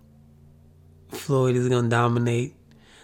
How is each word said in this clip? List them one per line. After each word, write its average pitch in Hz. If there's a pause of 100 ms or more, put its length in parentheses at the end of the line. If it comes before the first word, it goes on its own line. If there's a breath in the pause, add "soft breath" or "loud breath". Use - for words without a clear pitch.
(1120)
Floyd 131
is 123
gonna 120
dominate 120 (500 soft breath)